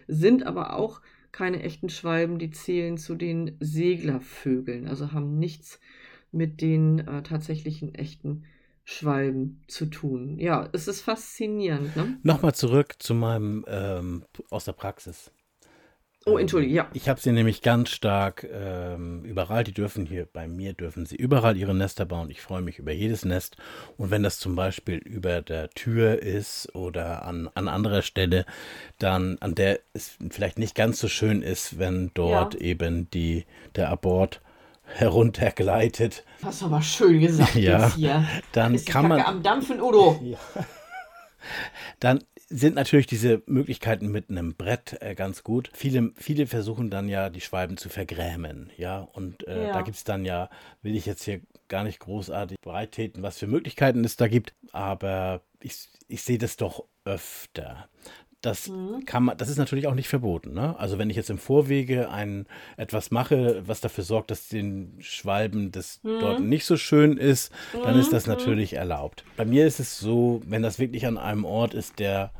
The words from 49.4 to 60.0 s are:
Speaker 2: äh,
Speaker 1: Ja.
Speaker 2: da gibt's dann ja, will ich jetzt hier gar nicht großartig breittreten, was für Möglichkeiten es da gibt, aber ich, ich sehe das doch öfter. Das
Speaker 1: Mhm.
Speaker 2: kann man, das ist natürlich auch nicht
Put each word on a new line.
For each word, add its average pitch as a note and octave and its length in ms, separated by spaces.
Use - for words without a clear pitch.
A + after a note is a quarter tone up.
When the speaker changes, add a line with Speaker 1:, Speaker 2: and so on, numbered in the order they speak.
Speaker 2:
äh, - 140
Speaker 1:
Ja. G#2+ 60
Speaker 2:
da F#2+ 140
gibt's G#2 220
dann G2 220
ja, F2+ 240
will G#2+ 140
ich G2+ 100
jetzt G2+ 180
hier G2 180
gar F#2+ 160
nicht G#2 160
großartig F#2+ 640
breittreten, G2 600
was G2 160
für - 80
Möglichkeiten B2+ 560
es A2+ 120
da A#2 120
gibt, A2+ 260
aber F#2+ 720
ich, - 260
ich - 140
sehe B2 160
das A2 200
doch - 260
öfter. - 800
Das - 240
Speaker 1:
Mhm. F#3+ 400
Speaker 2:
kann B2 180
man, A#2+ 140
das - 120
ist C#3+ 80
natürlich C#3 300
auch C3 80
nicht C3 120